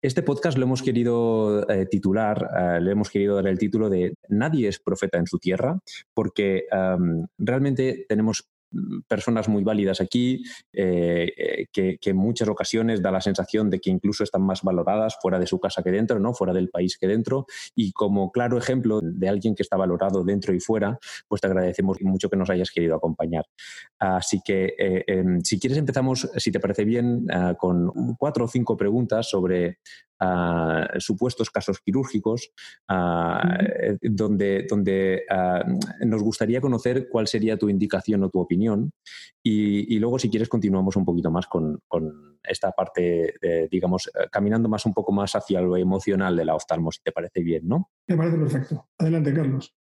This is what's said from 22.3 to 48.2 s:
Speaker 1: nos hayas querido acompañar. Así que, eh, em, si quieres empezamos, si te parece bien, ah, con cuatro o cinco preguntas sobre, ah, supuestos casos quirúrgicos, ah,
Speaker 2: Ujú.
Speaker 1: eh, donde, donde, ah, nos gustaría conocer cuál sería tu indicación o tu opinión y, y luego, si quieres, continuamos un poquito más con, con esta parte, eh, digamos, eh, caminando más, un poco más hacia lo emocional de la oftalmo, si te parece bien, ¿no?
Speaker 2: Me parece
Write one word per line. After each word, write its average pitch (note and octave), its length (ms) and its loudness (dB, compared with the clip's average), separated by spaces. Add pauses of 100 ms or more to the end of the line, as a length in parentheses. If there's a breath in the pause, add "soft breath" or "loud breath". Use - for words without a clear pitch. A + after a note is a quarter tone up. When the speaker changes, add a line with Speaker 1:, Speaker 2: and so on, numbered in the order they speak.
Speaker 1:
nos F#2 140 2
hayas F#2 180 2
querido E2 260 2
acompañar. E2 500 -2 (520 loud breath)
Así F#2 480 0
que, F#2+ 320 0
eh, F#2 300 0
em, F#2 340 2
si F#2 180 0
quieres C3+ 200 0
empezamos, C3 580 0
si - 140 0
te A#2 80 0
parece G2+ 260 0
bien, A#2+ 460 0
ah, F2+ 260 2
con F2+ 600 0
cuatro C3+ 280 0
o - 20 -4
cinco A#2 300 0
preguntas A2 520 0
sobre, F2+ 500 0 (400 loud breath)
ah, E2+ 680 2 (100)
supuestos A2+ 520 -2
casos G2+ 300 -4
quirúrgicos, A2 720 -2 (360 loud breath)
ah, E2+ 560 0
Speaker 2:
Ujú. F2+ 220 2
Speaker 1:
eh, G#2 360 -2
donde, G2+ 680 0
donde, F#2+ 600 2
ah, F2+ 340 2 (420)
nos A2 160 2
gustaría A2 380 0
conocer B2+ 480 0
cuál A2 200 0
sería A2 300 0
tu G#2 120 2
indicación G2 540 0
o F#2+ 60 0
tu F#2 100 0
opinión G#2 520 0 (520 loud breath)
y, G#2 520 2
y G#2+ 40 2
luego, A#2+ 200 0
si A#2 100 0
quieres, A2 200 0
continuamos F#2+ 460 2
un F#2+ 100 2
poquito F2 260 0
más F2+ 160 -2
con, D#2 400 -4
con D#2+ 560 -6
esta - 280 -4
parte, F2 680 0
eh, E2+ 300 0
digamos, F#2 360 -2
eh, F2+ 240 -4
caminando G#2+ 380 0
más, G#2+ 160 -2
un G#2+ 80 0
poco G2+ 180 -2
más G2+ 240 0
hacia F#2+ 260 0
lo F2+ 160 2
emocional F#2+ 580 2
de E2 100 0
la D#2 100 0
oftalmo, E2 360 -2
si - 120 -14
te D#2+ 80 -4
parece F2 300 -6
bien, E2 260 -2
¿no? D#3 220 0 (180)
Speaker 2:
Me F3 100 2
parece E3 200 0